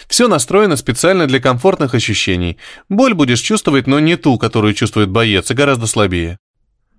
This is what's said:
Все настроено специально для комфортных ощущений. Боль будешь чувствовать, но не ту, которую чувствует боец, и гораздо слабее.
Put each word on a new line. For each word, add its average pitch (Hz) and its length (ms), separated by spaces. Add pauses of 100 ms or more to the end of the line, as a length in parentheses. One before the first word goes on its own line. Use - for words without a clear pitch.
Все 247 200
настроено 196 480
специально 170 520
для 131 120
комфортных 135 540
ощущений. 92 640 (320)
Боль 233 240
будешь 127 280
чувствовать, 151 460
но 139 120
не 160 160
ту, 139 220
которую 107 360
чувствует 107 360
боец, 104 420
и - 20
гораздо 127 340
слабее. 90 500 (600)